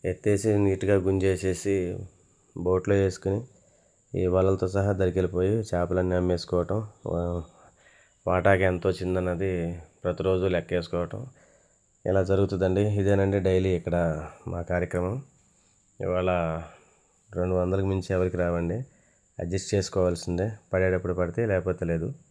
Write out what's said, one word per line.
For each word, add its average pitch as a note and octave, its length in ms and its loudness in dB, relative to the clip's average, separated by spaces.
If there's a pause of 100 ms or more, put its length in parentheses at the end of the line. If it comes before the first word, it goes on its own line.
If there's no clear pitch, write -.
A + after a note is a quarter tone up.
ఎత్తేసి, G2+ 540 0
నీట్‌గా G2 400 4
గుంజేసేసి, F#2+ 760 0 (800)
బోట్లో F#2 400 2
వేసుకుని, G2 440 0 (720)
ఈ F2+ 140 0
వలలతో F#2 400 4
సహా G2 240 0
దరికెళ్ళిపోయి F#2 720 0
చేపలన్నీ F2+ 540 0
అమ్మేసుకోవటం, F2+ 640 0 (260)
వా-, F2 380 -4 (840)
వాటాకి F#2 380 4
ఎంత F#2 240 0
వచ్చిందన్నది F2+ 640 -2 (460)
ప్రతిరోజు F#2 500 0
లెక్కేసుకోవటం, F2 760 -2 (840)
ఇలా F#2+ 180 2
జరుగుతుందండి. F#2+ 600 2 (120)
ఇదేనండి G2 440 2
డైలీ F#2 360 2
ఇక్కడ E2+ 200 -2 (520)
మా F2 160 -6
కార్యక్రమం. F2+ 520 -2 (840)
ఇవాళ F2+ 300 0 (1000)
రెండు F2+ 260 -2
వందలకు F#2 320 0
మించి F#2+ 260 -2
ఎవరికి F2+ 240 0
రావండి, F2 400 0 (600)
అడ్జస్ట్ F2+ 340 -6
చేసుకోవాల్సిందే. F2+ 760 0 (200)
పడేటప్పుడు F#2 460 0
పడితే, F2 320 -2
లేకపోతే F2+ 400 -2
లేదు. E2 240 -2 (220)